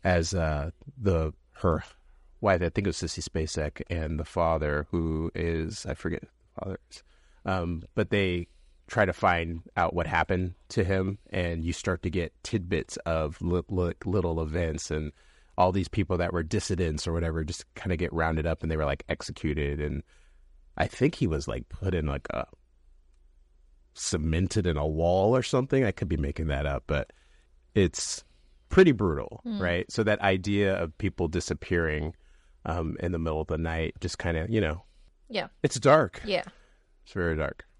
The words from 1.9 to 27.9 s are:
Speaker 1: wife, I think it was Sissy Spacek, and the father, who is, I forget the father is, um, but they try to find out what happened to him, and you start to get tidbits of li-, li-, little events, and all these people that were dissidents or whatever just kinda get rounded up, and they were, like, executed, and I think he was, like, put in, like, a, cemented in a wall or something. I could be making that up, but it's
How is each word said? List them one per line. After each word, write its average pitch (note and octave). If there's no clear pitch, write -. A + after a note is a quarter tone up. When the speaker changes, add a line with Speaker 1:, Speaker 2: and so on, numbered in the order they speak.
Speaker 1:
wife, F#2+
I F2
think G2+
it F#2+
was E2
Sissy F2
Spacek, D#2+
and D#2+
the D2+
father, D#2
who E2
is, E2
I -
forget -
the -
father F#2+
is, -
um, F2
but G#2
they F2+
try G#2+
to F2+
find E2+
out E2+
what E2+
happened F2
to G#2+
him, F#2+
and E2+
you E2+
start -
to F#2
get E2+
tidbits F#2
of D#2+
li-, F2
li-, F2+
little F2
events, D#2+
and D#2
all F#2
these F#2+
people F#2
that E2+
were E2+
dissidents E2+
or E2+
whatever E2
just -
kinda F2+
get E2
rounded D#2+
up, D#2+
and D#2+
they D#2+
were, D2+
like, C#2
executed, D2
and D2
I D#2+
think -
he A#2
was, D2+
like, A1+
put F#2
in, D#2
like, C#2
a, -
cemented E2
in E2+
a D2
wall F2+
or B2+
something. C3+
I G2
could -
be E2
making D2
that C#2+
up, C#2
but C2+
it's -